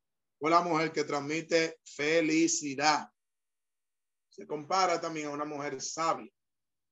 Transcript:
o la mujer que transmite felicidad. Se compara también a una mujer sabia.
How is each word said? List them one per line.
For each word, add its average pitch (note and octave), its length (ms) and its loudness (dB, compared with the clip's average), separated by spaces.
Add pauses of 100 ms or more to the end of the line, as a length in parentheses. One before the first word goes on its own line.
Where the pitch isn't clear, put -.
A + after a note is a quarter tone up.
(400)
o D3 100 0
la E3+ 120 8
mujer D#3+ 300 0
que D3+ 120 -2
transmite D#3+ 800 -2
felicidad. D3+ 1200 2 (1200)
Se - 180 -18
compara E3 520 0
también D#3+ 280 -6
a D3 40 -6
una D3 140 -4
mujer C#3+ 340 -6
sabia. D3+ 520 -2 (600)